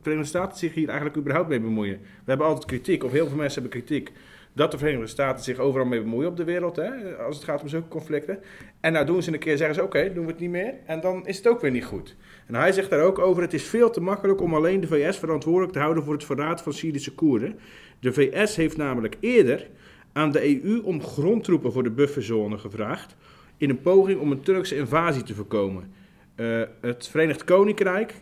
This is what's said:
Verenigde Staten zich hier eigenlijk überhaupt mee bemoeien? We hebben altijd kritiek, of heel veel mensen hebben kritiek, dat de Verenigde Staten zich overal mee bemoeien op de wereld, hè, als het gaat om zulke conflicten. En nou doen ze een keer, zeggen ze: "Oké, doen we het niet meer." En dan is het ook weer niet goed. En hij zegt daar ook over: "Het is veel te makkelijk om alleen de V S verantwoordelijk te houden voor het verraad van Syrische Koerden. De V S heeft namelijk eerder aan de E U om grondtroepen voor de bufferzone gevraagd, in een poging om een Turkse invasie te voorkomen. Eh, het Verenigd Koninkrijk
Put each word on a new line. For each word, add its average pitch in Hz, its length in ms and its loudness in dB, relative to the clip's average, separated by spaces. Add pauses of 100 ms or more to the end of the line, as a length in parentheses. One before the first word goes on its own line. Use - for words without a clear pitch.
Verenigde 151 280 -2
Staten 185 280 -4
zich 165 160 -4
hier 160 140 -2
eigenlijk 147 300 -4
überhaupt 151 320 0
mee 135 100 0
bemoeien? 110 420 -2
We - 240 -20
hebben 135 220 2
altijd 156 180 0
kritiek, 135 380 -2
of 123 80 -2
heel 151 160 2
veel 139 100 -4
mensen 143 240 -2
hebben 123 200 -8
kritiek, 139 300 -6 (420)
dat 147 180 2
de 127 60 -6
Verenigde 131 300 -2
Staten 131 360 -2
zich 123 140 -4
overal 131 300 2
mee 120 140 0
bemoeien 117 280 -2
op 170 80 -6
de 170 60 -4
wereld, 170 320 -2
hè, 196 420 -6
als 127 180 -6
het 139 100 -16
gaat 147 160 -4
om 156 60 -10
zulke 165 200 -6
conflicten. 156 520 -6 (400)
En 165 140 0
nou 151 120 2
doen 170 180 0
ze 165 100 -4
een 151 60 -4
keer, 156 180 0
zeggen 151 180 0
ze: 190 80 0
"Oké, 190 300 0
doen 170 120 -4
we 165 60 -6
het 165 80 -10
niet 175 100 -4
meer." 185 240 -4 (120)
En 160 160 -6
dan 185 260 -2
is 190 100 -6
het - 100 0
ook 233 140 4
weer 143 100 2
niet 123 140 -2
goed. - 300 -10 (320)
En 117 80 -8
hij 151 160 4
zegt 190 180 0
daar 151 120 4
ook 190 180 4
over: 180 220 4
"Het 170 120 -2
is 151 100 -2
veel 226 260 4
te 226 120 -2
makkelijk 196 400 0
om 165 140 0
alleen 170 240 4
de 180 80 -2
V 151 260 2
S 190 40 -6
verantwoordelijk 165 560 0
te 139 60 -2
houden 156 240 2
voor 147 100 -4
het - 100 -6
verraad 151 380 -4
van 151 120 -6
Syrische 139 420 -6
Koerden. 147 440 2 (400)
De 123 140 0
V 147 340 2
S 208 80 -6
heeft 160 220 0
namelijk 123 420 -2
eerder 196 480 4 (460)
aan 151 180 2
de 147 160 2
E 143 160 4
U 208 140 0
om 185 240 -2
grondtroepen 143 680 0
voor 127 120 0
de 117 80 0
bufferzone 113 680 0
gevraagd, 107 580 -8 (420)
in 147 120 0
een 131 120 0
poging 190 380 6
om 147 120 0
een 139 100 -2
Turkse 185 340 0
invasie 143 480 0
te 110 120 -10
voorkomen. 98 560 -4 (440)
Eh, 117 260 -2 (200)
het 120 260 -6
Verenigd 156 360 0
Koninkrijk 202 800 4